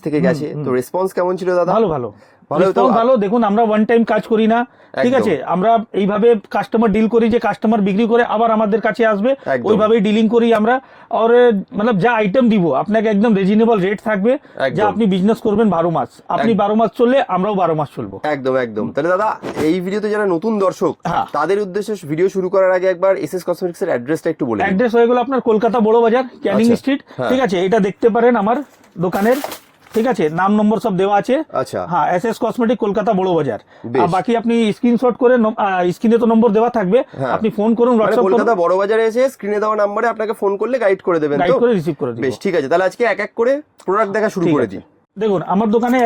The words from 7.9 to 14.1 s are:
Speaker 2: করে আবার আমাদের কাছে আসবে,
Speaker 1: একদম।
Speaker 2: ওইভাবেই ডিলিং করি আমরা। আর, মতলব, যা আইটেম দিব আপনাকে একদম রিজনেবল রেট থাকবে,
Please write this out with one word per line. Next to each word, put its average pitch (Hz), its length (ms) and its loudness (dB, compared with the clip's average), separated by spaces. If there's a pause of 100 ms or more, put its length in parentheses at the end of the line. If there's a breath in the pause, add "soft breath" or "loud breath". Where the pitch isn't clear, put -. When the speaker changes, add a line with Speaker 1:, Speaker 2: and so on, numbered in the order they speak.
Speaker 2:
করে 233 120 2 (120)
আবার 226 220 2
আমাদের 220 240 0
কাছে 220 220 -2 (100)
আসবে, 226 220 0 (100)
Speaker 1:
একদম। 240 240 -2
Speaker 2:
ওইভাবেই 214 300 2
ডিলিং 214 260 2 (100)
করি 233 120 2 (120)
আমরা। 226 160 2 (460 loud breath)
আর, 233 100 2 (460)
মতলব, 214 220 0
যা 226 120 2
আইটেম 220 420 0
দিব 190 120 2 (160)
আপনাকে 208 280 0
একদম 220 300 2
রিজনেবল 220 460 2
রেট 202 140 -2 (100)
থাকবে, 214 220 0